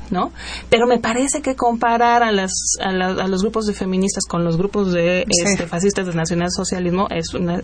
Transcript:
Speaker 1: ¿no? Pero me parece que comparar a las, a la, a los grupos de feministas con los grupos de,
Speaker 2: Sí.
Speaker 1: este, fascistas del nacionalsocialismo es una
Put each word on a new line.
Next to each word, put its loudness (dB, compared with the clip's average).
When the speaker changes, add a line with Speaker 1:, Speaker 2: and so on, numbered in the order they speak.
Speaker 1:
¿no? -2
Pero 6
me 4
parece -2
que -2
comparar 2
a 2
las, 0
a 0
la, 0
a -2
los 2
grupos 0
de 0
feministas 0
con 0
los 2
grupos 0
de, 2
Speaker 2:
Sí. 2
Speaker 1:
este, 0
fascistas 0
del -4
nacionalsocialismo -2
es -4
una -2